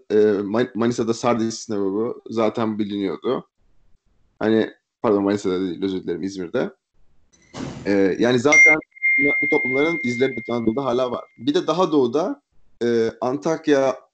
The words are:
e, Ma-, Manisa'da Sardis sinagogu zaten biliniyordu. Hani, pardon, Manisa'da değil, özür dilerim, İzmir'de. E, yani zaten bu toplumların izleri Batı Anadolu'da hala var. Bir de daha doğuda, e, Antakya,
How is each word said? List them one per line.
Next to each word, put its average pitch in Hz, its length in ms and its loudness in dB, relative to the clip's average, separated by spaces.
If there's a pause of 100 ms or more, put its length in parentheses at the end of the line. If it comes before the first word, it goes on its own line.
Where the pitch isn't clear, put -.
(100)
e, 104 40 0
Ma-, 107 600 2
Manisa'da 117 400 0
Sardis 113 440 -2
sinagogu 104 720 -4
zaten 110 480 -2
biliniyordu. 101 680 -4 (920)
Hani, 110 320 2 (320)
pardon, 101 200 2
Manisa'da 98 380 0
değil, 92 240 -4
özür 95 180 -4
dilerim, 85 200 -6
İzmir'de. 98 480 -4 (1160)
E, 98 320 2
yani 123 200 2
zaten 156 400 6 (640)
bu - 80 -4
toplumların 151 540 0
izleri 127 320 0
Batı 117 160 -8
Anadolu'da 117 320 -2
hala 127 260 0
var. 110 140 -6 (140)
Bir 135 160 -2
de 160 120 0
daha 160 260 0
doğuda, 151 500 0 (400)
e, 117 280 2 (100)
Antakya, 143 760 0 (180)